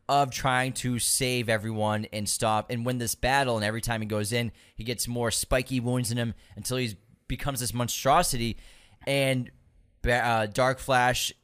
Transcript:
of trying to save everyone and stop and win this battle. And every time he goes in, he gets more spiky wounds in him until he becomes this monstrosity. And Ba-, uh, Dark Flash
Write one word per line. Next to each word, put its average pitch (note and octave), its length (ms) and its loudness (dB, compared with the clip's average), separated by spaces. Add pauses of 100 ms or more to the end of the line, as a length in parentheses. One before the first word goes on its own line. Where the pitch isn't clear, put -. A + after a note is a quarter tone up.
of C#3 220 4
trying B2+ 420 0
to B2 280 -2
save B2 480 0
everyone G#2+ 640 0
and G#2 160 -4
stop A2 420 0
and A#2+ 160 -4
win B2+ 120 -2
this A#2 180 -2
battle. B2+ 400 2
And G#2 80 0
every A2 160 -2
time A2+ 200 -2
he G#2+ 60 -6
goes G#2 260 -2
in, A#2+ 200 0 (240)
he A2 80 -10
gets A#2+ 240 -4
more A#2+ 240 0
spiky C3 480 0
wounds A#2+ 320 0
in B2 60 -2
him A#2 160 -2 (200)
until A2+ 220 -4
he A#2 200 -2 (300)
becomes C3+ 320 -4
this B2 160 -4
monstrosity. B2 840 2 (500)
And C3+ 440 0 (520)
Ba-, A#2+ 220 2
uh, A2+ 220 2
Dark C3 320 2
Flash B2 540 2 (120)